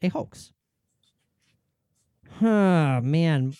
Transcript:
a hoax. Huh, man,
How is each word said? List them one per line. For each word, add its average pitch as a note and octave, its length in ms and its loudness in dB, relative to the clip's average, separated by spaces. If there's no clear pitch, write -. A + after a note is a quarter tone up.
a F#3 60 -2
hoax. - 440 -10
Huh, F#3 640 2
man, C#3+ 560 -2